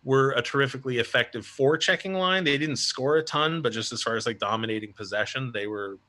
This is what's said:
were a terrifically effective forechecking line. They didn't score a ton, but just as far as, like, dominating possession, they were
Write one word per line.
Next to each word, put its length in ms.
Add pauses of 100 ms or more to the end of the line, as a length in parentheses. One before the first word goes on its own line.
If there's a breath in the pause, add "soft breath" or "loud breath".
were 280
a 100
terrifically 560
effective 480
forechecking 720
line. 260
They 140
didn't 200
score 400
a 60
ton, 380
but 120
just 200
as 80
far 140
as, 100
like, 140
dominating 540
possession, 600
they 140
were 420